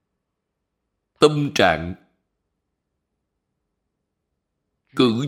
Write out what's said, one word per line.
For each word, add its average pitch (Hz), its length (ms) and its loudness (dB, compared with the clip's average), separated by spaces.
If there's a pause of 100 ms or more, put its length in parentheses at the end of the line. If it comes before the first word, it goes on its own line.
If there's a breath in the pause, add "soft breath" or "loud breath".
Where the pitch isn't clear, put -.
(1200)
tâm 147 360 2
trạng, 87 400 0 (3000)
cử 123 320 0